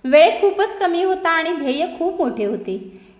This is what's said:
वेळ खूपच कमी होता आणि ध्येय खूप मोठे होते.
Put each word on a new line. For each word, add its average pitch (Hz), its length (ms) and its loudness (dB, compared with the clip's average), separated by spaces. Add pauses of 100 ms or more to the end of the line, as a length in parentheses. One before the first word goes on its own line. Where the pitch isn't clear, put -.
वेळ 294 360 6
खूपच 403 380 0
कमी 349 240 0
होता 381 260 0
आणि 330 240 0
ध्येय 285 320 -2 (140)
खूप 359 220 -2
मोठे 233 240 -2
होते. - 560 -8 (180)